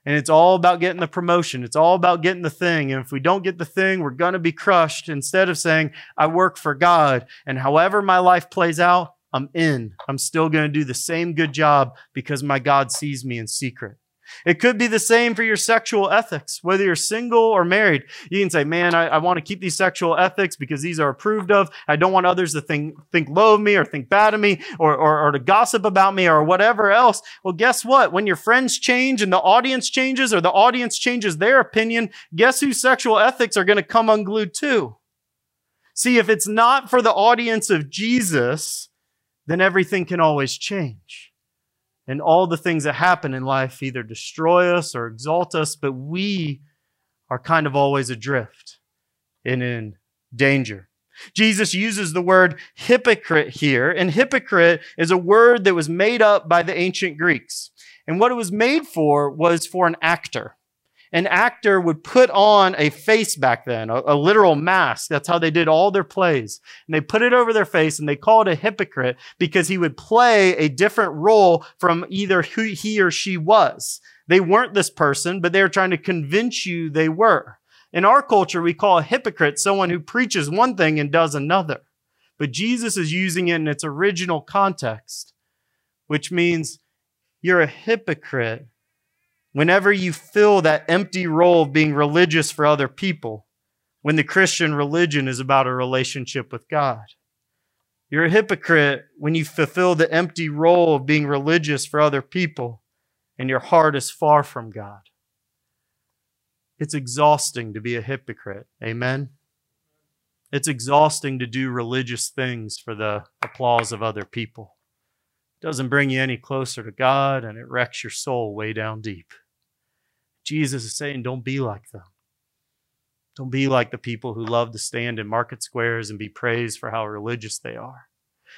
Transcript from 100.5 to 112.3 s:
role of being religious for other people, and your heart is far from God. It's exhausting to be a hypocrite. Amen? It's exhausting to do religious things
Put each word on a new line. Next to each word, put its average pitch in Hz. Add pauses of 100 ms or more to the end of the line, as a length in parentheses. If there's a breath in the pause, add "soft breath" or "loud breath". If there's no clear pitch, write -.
role 165
of 131
being 147
religious 147
for 151
other 143
people, 139 (560)
and 131
your 131
heart 156
is 131
far 151
from 113
God. 101 (1800)
It's 151
exhausting 135
to 107
be 120
a 113
hypocrite. 113 (180)
Amen? 127 (1200)
It's 143
exhausting 143
to 123
do 127
religious 123
things 120